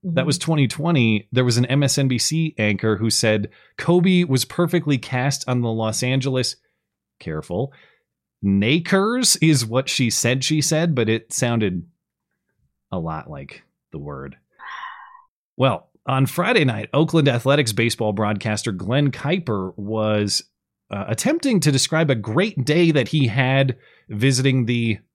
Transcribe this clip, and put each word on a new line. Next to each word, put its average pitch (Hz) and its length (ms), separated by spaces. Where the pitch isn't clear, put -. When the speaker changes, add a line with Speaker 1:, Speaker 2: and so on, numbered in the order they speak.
Speaker 1:
That 165 200
Speaker 2:
Mm-hmm. 131 60
Speaker 1:
was 139 100
twenty 151 320
twenty. 123 640
There 127 100
was 120 140
an 123 80
M 143 180
S 135 140
N 139 100
B 127 100
C 160 400
anchor 107 380
who 110 140
said, 107 400
"Kobe 180 460
was 131 220
perfectly 165 520
cast 131 520
on 123 100
the 120 100
Los 110 340
Angeles," 131 520
careful, 87 540
"Nakers 175 1000
is 147 240
what 123 240
she 123 200
said 131 360
she 156 160
said, 160 340
but 113 140
it 113 240
sounded 110 520
a - 40
lot 80 320
like - 340
the 160 80
word." 71 380
Well, 120 320
on 135 200
Friday 180 400
night, 110 280
Oakland 151 360
Athletics 131 420
baseball 113 400
broadcaster 107 640
Glenn 120 360
Kuiper 123 680
was, 104 680
uh, 101 160
attempting 247 540
to 151 100
describe 156 380
a 131 60
great 117 500
day 165 260
that 139 160
he 143 200
had 131 500
visiting 127 560
the 117 320